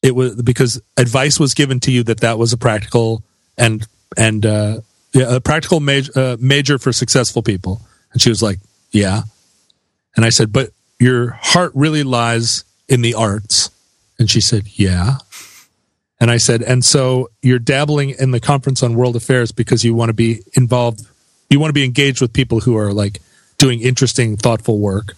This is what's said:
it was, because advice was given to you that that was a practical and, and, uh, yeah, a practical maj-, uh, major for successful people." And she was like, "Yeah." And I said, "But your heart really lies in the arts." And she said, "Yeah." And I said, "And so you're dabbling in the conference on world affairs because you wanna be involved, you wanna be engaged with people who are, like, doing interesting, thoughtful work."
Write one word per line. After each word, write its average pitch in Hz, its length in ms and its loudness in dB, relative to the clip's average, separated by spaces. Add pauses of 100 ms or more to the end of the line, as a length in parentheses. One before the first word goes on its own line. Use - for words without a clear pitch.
it 131 120 2
was, 123 280 -2
because 120 360 0 (200)
advice 131 420 2
was 139 140 0
given 135 260 0
to - 100 -2
you 123 120 2
that 113 180 -2
that 113 180 0
was 117 140 2
a 117 60 -4
practical 113 640 0 (340)
and, 110 300 0 (320)
and, 110 260 2
uh, 107 360 0 (340)
yeah, 127 220 2
a 127 40 -2
practical 156 400 0
maj-, 139 340 -2
uh, 131 240 0
major 139 400 2
for 123 140 -2
successful 120 500 0
people." 92 380 -4 (320)
And 120 100 -2
she - 60 4
was 107 160 0
like, 98 160 -2 (320)
"Yeah." 104 300 0 (920)
And 110 100 2
I 117 40 2
said, 110 240 0
"But 131 180 -2 (300)
your 123 300 2 (100)
heart 175 340 0
really 147 300 0
lies 117 580 -2 (260)
in 127 140 2
the 117 120 0
arts." 107 560 -2 (500)
And 110 100 2
she 113 100 2
said, 101 360 -2
"Yeah." 92 400 0 (1040)
And 117 100 2
I 120 60 2
said, 117 260 0
"And 123 220 0
so 127 460 0 (120)
you're 123 160 4
dabbling 139 520 0
in 131 200 -2
the 123 80 0
conference 135 460 -2
on 117 100 0
world 120 220 0
affairs 120 340 0
because 117 340 -2
you 113 120 2
wanna 117 160 0
be 113 300 0 (140)
involved, 120 480 0 (460)
you 139 80 6
wanna 151 140 0
be 143 100 0
engaged 131 380 0
with 117 120 0
people 117 280 0
who 120 160 2
are, 104 160 0
like, 101 280 -2 (380)
doing 123 220 4
interesting, 120 560 0
thoughtful 110 420 0
work." 101 400 -4